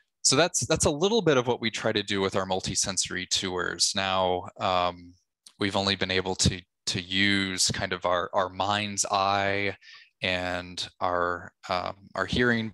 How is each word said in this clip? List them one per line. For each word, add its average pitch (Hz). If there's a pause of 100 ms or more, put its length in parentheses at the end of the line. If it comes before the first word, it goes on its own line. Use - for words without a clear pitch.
(220)
so 135
that's, 165
that's 156
a 190
little 196
bit 160
of 123
what 120
we 113
try 110
to 107
do 98
with 95
our 95
multisensory 92
tours. 90
Now, 95 (140)
um, 90 (460)
we've 101
only 98
been 92
able 92
to, 92 (240)
to -
use 95
kind 95
of 90
our, 90
our 92
mind's 101
eye 98 (460)
and 90 (140)
our, 87 (180)
um, 92 (200)
our 101
hearing. 117